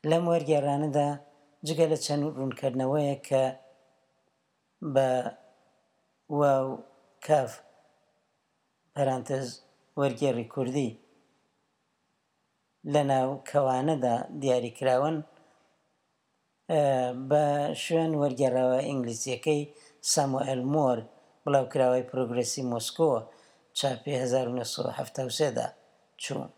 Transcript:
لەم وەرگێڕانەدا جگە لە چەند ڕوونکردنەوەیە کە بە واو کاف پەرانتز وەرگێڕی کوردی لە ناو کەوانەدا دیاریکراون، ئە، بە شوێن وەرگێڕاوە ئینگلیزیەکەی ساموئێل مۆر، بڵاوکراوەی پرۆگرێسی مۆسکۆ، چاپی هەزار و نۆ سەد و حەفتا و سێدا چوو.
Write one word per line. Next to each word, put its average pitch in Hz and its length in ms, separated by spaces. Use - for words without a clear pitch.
لەم 165 220
وەرگێڕانەدا 147 800
جگە 160 260
لە 156 100
چەند 147 280
ڕوونکردنەوەیە 135 920
کە 131 240
بە 135 260
واو 139 380
کاف 139 300
پەرانتز 131 520
وەرگێڕی 123 520
کوردی 131 420
لە 147 180
ناو 135 260
کەوانەدا 131 720
دیاریکراون، 131 840
ئە، 160 120
بە 147 180
شوێن 165 400
وەرگێڕاوە 127 680
ئینگلیزیەکەی 131 840
ساموئێل 131 600
مۆر، 135 340
بڵاوکراوەی 127 600
پرۆگرێسی 123 540
مۆسکۆ، 127 500
چاپی 131 440
هەزار 127 280
و 123 80
نۆ 123 80
سەد - 220
و - 100
حەفتا - 280
و - 60
سێدا - 380
چوو. - 260